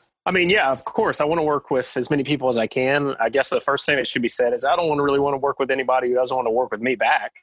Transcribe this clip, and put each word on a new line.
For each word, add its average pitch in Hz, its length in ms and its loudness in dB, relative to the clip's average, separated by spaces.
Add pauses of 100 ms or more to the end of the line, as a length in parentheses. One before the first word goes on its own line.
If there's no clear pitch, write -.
(260)
I 180 60 0
mean, 180 180 2
yeah, 202 200 2
of - 140 -4
course. 202 360 0
I 151 40 0
wanna 160 180 0
work 147 280 0
with 127 260 0
as 123 140 -2
many 143 140 0
people 131 240 -2
as 120 100 2
I 110 80 0
can. 135 520 0
I 113 120 0
guess 135 180 2
the 123 120 0
first 139 260 -2
thing 147 100 2
that 127 100 0
should 131 160 -2
be 117 60 2
said 120 240 0
is 123 120 -2
I 147 120 2
don't 175 120 0
wanna 147 140 0
really 139 160 2
wanna 139 200 0
work 135 200 -2
with 131 120 -2
anybody 127 400 0
who 123 40 0
doesn't 127 220 0
wanna 120 140 0
work 120 200 0
with 107 120 -6
me 131 120 0
back. 113 380 0 (100)